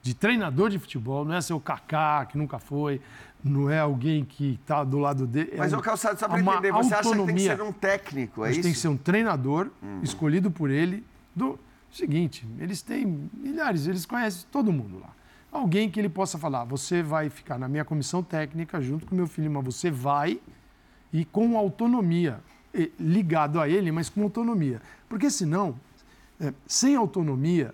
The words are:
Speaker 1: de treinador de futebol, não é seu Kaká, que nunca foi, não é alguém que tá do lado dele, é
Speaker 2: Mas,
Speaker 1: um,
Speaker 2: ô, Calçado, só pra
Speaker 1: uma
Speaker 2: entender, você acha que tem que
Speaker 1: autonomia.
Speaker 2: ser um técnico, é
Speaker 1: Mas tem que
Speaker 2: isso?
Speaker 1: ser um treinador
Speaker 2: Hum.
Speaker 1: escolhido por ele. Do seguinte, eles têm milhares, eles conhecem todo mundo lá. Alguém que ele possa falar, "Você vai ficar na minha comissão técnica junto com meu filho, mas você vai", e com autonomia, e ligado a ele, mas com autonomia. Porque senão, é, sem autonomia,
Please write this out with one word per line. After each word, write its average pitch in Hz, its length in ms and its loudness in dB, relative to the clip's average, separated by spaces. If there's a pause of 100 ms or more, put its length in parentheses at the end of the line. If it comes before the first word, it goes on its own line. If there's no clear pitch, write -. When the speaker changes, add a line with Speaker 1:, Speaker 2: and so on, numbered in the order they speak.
Speaker 1:
de 123 120 -2
treinador 202 560 2
de 196 100 -2
futebol, 135 440 -6
não 156 100 -2
é 175 80 0
seu 160 180 -2
Kaká, 151 640 0
que - 120 -8
nunca 147 220 -4
foi, 143 400 -4 (440)
não 139 260 2
é 156 100 2
alguém 147 460 0
que 139 400 -4
tá 151 180 0
do 139 160 0
lado 139 260 0
dele, 143 280 -2
é - 40 -6
Speaker 2:
Mas, 156 160 0
Speaker 1:
um, - 40 0
Speaker 2:
ô, - 40 -4
Calçado, 220 380 -2
só 214 80 -2
pra 180 140 2
Speaker 1:
uma 190 120 4
Speaker 2:
entender, 185 200 2
você 226 200 6
acha 208 100 2
que 226 60 4
tem 226 40 4
que 208 80 4
Speaker 1:
autonomia. 180 360 2
Speaker 2:
ser 202 40 -6
um 208 100 -4
técnico, 135 720 -2
é 110 40 0
Speaker 1:
Mas 123 100 2
tem 175 60 0
que 175 80 4
Speaker 2:
isso? - 100 0
Speaker 1:
ser 170 80 0
um 139 80 2
treinador 175 720 2 (120)
Speaker 2:
Hum. 98 220 -8
Speaker 1:
escolhido 160 480 2
por 156 180 -2
ele. 180 360 0 (300)
Do 262 220 -2 (340)
seguinte, 160 540 -2 (140)
eles 170 220 -6
têm 185 520 -4
milhares, 269 540 -2
eles 180 180 -2
conhecem 220 460 -4
todo 214 220 2
mundo 101 260 -4
lá. - 100 -18 (420)
Alguém 214 380 2
que 214 100 -4
ele 208 100 0
possa 185 280 -4
falar, 139 280 -2
"Você 139 360 -2
vai 156 280 -2
ficar - 280 -10
na 131 120 -4
minha 147 160 -2
comissão 156 380 -2
técnica 156 580 -4
junto 143 240 -4
com 190 100 -4
meu 180 120 2
filho, 156 240 -4
mas 139 120 -2
você 131 260 -2
vai", 143 500 0 (760)
e 160 100 2
com 226 340 2
autonomia, 185 800 2 (340)
e 170 260 0
ligado 160 640 2
a 147 80 2
ele, 180 220 2
mas 160 180 -2
com 208 140 -2
autonomia. 202 580 0 (260)
Porque 226 220 0
senão, 170 460 0 (680)
é, 143 100 -2 (160)
sem 277 280 4
autonomia, 156 800 2